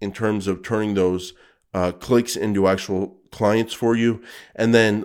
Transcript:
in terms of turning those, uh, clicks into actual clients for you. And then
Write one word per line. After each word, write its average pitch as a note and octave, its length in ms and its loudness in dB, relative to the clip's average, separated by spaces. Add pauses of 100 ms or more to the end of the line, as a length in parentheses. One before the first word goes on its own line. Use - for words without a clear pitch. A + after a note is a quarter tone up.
in G2+ 120 -8
terms G#2+ 340 -2
of F#2 160 -4
turning G#2+ 320 -2
those, F#2 400 -2 (400)
uh, F2+ 180 -2
clicks A#2+ 440 0
into G2 320 0
actual F#2+ 500 -2 (120)
clients A2 440 0
for A#2 200 0
you. A#2 280 0 (320)
And A#2 200 2
then G#2+ 300 4